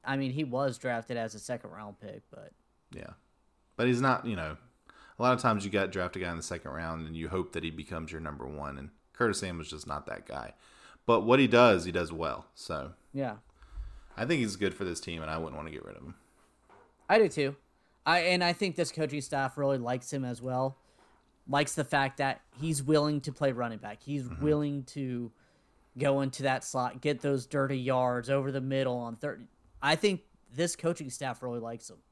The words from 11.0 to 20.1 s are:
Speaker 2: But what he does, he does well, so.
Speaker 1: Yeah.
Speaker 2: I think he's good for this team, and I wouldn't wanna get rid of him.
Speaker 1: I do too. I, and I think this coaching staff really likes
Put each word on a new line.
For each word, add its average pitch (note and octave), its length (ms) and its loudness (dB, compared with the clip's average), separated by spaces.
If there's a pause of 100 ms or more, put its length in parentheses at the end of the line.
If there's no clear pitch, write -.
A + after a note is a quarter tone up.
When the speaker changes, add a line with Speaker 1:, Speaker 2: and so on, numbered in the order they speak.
Speaker 2:
But A2+ 160 6
what A#2+ 180 8
he C3 60 8
does, A2+ 380 8
he F2 80 -4
does E2+ 200 -2
well, D#2+ 420 -4
so. - 380 -8 (200)
Speaker 1:
Yeah. B2 260 -6 (760)
Speaker 2:
I G#2+ 100 -2
think D#3 140 2
he's G#2 160 0
good F#2+ 180 0
for G2+ 100 -6
this F2 160 -4
team, E2 220 -8
and D#2 80 -6
I D#2+ 80 -2
wouldn't D#2 180 -6
wanna D#2 140 -8
get - 140 -12
rid - 120 -14
of - 60 -16
him. - 120 -14 (960)
Speaker 1:
I G#3 100 8
do G#3 100 8
too. C#3 280 0 (480)
I, E3+ 160 6
and F3+ 240 4
I F3 80 4
think F3 240 -2
this E3+ 160 0
coaching D3 280 -2
staff C3+ 380 -2
really C#3 200 2
likes B2 340 -4